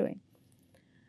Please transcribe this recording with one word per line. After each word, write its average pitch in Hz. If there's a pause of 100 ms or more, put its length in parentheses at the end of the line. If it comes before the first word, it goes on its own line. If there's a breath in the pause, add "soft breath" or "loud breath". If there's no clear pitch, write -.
doing. - (880)